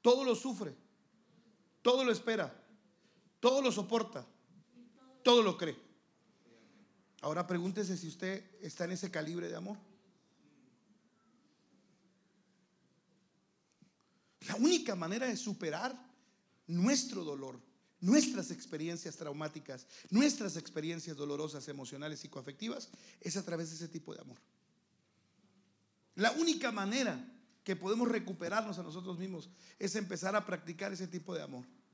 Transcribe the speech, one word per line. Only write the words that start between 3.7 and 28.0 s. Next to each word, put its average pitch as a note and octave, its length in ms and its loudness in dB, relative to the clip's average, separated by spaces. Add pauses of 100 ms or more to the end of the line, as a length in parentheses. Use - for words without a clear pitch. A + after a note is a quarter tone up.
soporta, F#3+ 520 -2 (1000)
todo A#3+ 180 10
lo F#3+ 160 4
cree. D#3+ 180 -2 (1500)
Ahora D#3+ 240 -2
pregúntese F#3 500 -2
si F3 100 -8
usted F#3+ 560 -8
está F3+ 220 -6
en F3+ 80 -4
ese F3+ 180 -6
calibre E3+ 380 -4
de - 80 -6
amor. G3+ 220 -8 (4000)
La F#3 80 -4
única B3+ 400 4
manera F#3+ 320 -2
de A3+ 100 0
superar G3 640 -4 (680)
nuestro F#3+ 560 4
dolor, C3+ 360 -6 (380)
nuestras G3 540 6
experiencias E3 640 -8
traumáticas, D3 720 -8 (220)
nuestras A3 460 4
experiencias D#3+ 600 -6
dolorosas, D3 500 -6
emocionales, C#3+ 540 -10
psicoafectivas, C#3+ 680 -10 (300)
es F3+ 160 -4
a G3 80 -4
través E3 260 -4
de D#3+ 40 -12
ese E3 140 -10
tipo - 260 -10
de - 60 -14
amor. - 180 -18 (1800)
La A3 180 4
única D4+ 400 2
manera G3+ 600 0 (300)
que F#3+ 140 -2
podemos A3+ 320 2